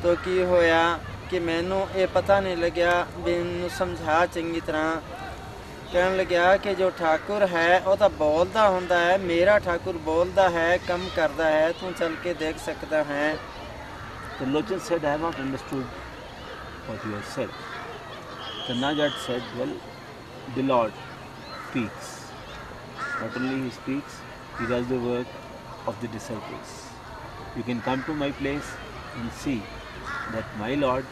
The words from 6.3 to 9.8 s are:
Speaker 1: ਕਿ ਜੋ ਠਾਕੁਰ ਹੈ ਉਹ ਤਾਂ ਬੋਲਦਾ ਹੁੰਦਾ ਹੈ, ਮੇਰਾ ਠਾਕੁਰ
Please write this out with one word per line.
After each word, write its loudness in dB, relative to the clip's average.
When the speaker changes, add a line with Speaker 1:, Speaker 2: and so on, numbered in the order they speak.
Speaker 1:
ਕਿ 0
ਜੋ 4
ਠਾਕੁਰ 4
ਹੈ 6
ਉਹ 4
ਤਾਂ 8
ਬੋਲਦਾ 4
ਹੁੰਦਾ 4
ਹੈ, 6
ਮੇਰਾ 6
ਠਾਕੁਰ -2